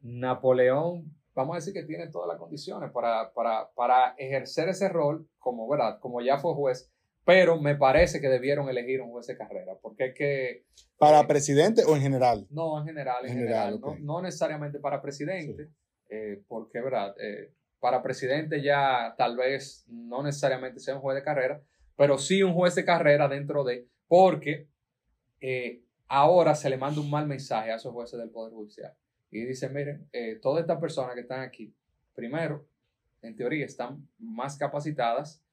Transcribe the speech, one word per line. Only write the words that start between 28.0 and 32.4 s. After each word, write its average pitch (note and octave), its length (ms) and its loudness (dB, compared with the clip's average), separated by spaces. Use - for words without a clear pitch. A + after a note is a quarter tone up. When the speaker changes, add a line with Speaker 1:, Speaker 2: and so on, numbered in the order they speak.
Speaker 1:
del A2+ 100 -12
Poder A2+ 240 -14
Judicial. G#2+ 400 -18
Y A2 120 -8
dicen, C3 300 -8
"Miren, C#3+ 400 -8
eh, A2+ 280 -8
todas D3 200 0
estas E3 180 -2
personas C3+ 360 -6
que A#2+ 60 -12
están B2+ 200 -10
aquí, A#2 320 -16
primero, D3 520 -8